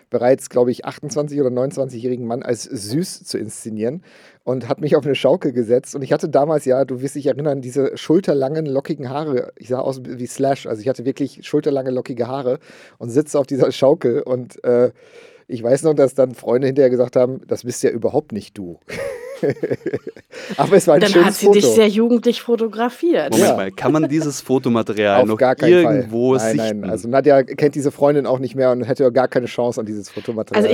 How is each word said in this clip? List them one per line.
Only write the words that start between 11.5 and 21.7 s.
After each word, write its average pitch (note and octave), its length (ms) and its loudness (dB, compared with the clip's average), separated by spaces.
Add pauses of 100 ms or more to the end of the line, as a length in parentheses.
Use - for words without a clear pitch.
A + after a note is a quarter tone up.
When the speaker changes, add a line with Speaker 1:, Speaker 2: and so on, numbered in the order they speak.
Speaker 1:
lockige A#2+ 380 -4
Haare C3 320 -4 (380)
und A#2+ 120 -12
sitze D3 300 0
auf C3+ 80 -2
dieser C3+ 240 2
Schaukel C3+ 500 2
und, B2 400 -6
äh, B2 300 2 (560)
ich A2+ 140 -8
weiß B2+ 200 2
noch, D#3 120 4
dass C#3 200 4
dann B2+ 200 2
Freunde B2+ 340 0
hinterher C3+ 200 4
gesagt B2 280 0
haben, B2+ 320 2
"Das - 160 -6
bist A#2+ 180 -8
ja B2 80 2
überhaupt A#2 420 -2
nicht - 240 -10
du." F2 220 -14 (640)
<laughs> C#3+ 60 0 (1080)
Aber D3+ 200 4
es - 100 2
war D#3+ 80 6
ein D3 60 6
Speaker 2:
Dann G3+ 100 4
Speaker 1:
schönes F3 180 6
Speaker 2:
hat G#3 60 0
sie G3+ 160 4
dich G3+ 140 6
Speaker 1:
Foto. A3 120 4